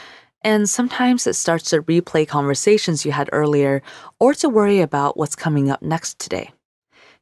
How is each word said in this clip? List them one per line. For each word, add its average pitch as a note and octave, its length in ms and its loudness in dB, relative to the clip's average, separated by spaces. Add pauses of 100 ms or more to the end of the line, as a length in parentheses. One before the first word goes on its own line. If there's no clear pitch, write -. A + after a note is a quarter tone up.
(440)
and G#3+ 240 2
sometimes B3 600 0
it - 80 -2
starts - 340 -2
to D#3+ 140 0
replay E3 440 0
conversations D3+ 760 0
you D3 60 -2
had C#3+ 200 -2
earlier C#3+ 520 0 (360)
or C4 140 4
to D#4 160 0
worry G3+ 320 4
about C#3+ 340 0
what's - 200 -4
coming C#3+ 340 0
up C#3 140 -4
next D#3+ 340 -6
today. - 340 -10 (720)